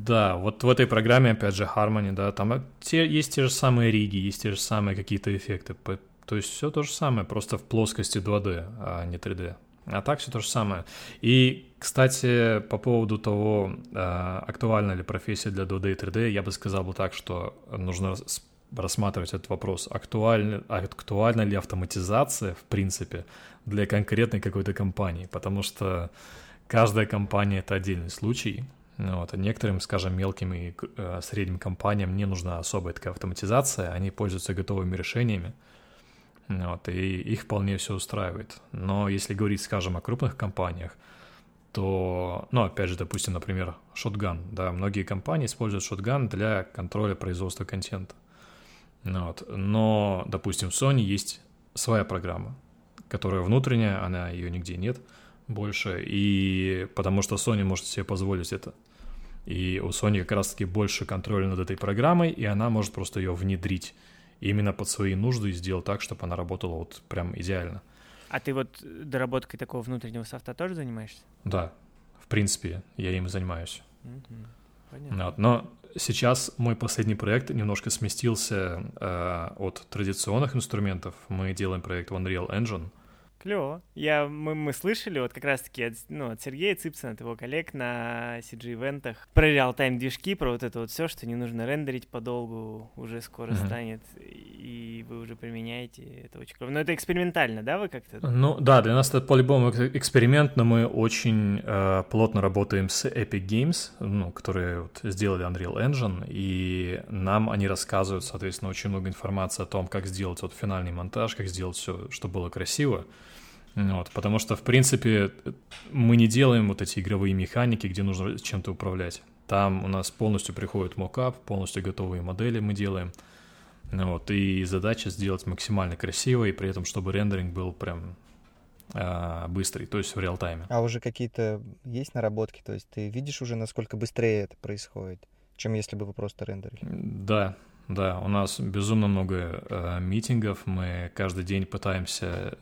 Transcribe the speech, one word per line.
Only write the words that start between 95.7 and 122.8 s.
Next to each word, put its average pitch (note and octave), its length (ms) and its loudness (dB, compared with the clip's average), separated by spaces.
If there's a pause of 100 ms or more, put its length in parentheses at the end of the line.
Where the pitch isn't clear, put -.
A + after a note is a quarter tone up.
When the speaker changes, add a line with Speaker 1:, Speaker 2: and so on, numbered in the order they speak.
Speaker 2:
Это - 160 -18
очень - 160 -18
клево. B2 160 -10
Но D3 80 0
это D#3 140 0
экспериментально, D#3+ 720 0
да, C#3+ 140 0
вы G3+ 120 -4
как-то? A#2+ 360 -10
Speaker 1:
Ну, C3+ 360 4
да, B2+ 200 10
для A2 120 4
нас C3 160 6
это C3 100 4
по-любому C3 520 6
эк-, B2 220 0
эксперимент, C3+ 600 6
но A#2+ 80 6
мы A#2 220 8
очень, A2 800 2
э, F#2+ 440 2
плотно A2 300 4
работаем G2 480 2
с - 220 -2
Epic G2+ 360 -2
Games, B2 540 0
ну, G2 320 0
которые F2 520 -2
вот - 200 -14
сделали F#2+ 420 0
Unreal F2+ 300 -4 (100)
Engine, B2 440 0
и F#2 800 -2
нам G#2 400 2
они G2+ 180 2
рассказывают, F#2+ 560 0
соответственно, F#2+ 460 -6
очень F#2 200 -4
много F#2+ 200 -2
информации F#2+ 540 -2
о - 20 -2
том, F#2 220 -2
как F#2+ 180 -4
сделать F#2 360 -4
вот F2 120 -6
финальный F#2 400 -2
монтаж, G2+ 420 -2
как G2 120 -4
сделать F2+ 280 -4
все, F#2 340 -8
чтобы - 260 -8
было F2 140 -2
красиво. G2+ 560 0 (720)
Вот, F#2+ 360 0
потому G#2 260 2
что, - 180 0
в - 60 -8
принципе, A#2 720 6 (600)
мы A#2+ 240 6
не A#2 120 10
делаем A#2 400 6
вот G2 160 0
эти - 160 -2
игровые G2 340 2
механики, G#2+ 540 2
где F#2 160 -2
нужно G2 340 0
чем-то G2 340 -4
управлять. F#2 520 -4 (240)
Там G2 360 4
у G2 40 -2
нас F#2+ 240 0
полностью G#2 420 2
приходит F#2+ 420 -4
мокап, B2 460 -2
полностью F#2+ 400 -4
готовые F2+ 400 -4
модели A2 380 -2
мы G#2 160 0
делаем. F#2+ 360 -2 (800)